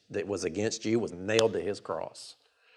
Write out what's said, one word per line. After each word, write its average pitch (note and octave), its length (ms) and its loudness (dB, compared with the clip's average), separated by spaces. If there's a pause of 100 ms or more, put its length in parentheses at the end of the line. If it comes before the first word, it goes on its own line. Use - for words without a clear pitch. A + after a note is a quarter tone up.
(120)
that G2 160 -2
was F#2+ 160 -2
against G2+ 420 0
you A2+ 140 4
was G2 140 -2
nailed G#2+ 400 4
to F2 80 -2
his F#2+ 180 -2
cross. - 560 -8 (420)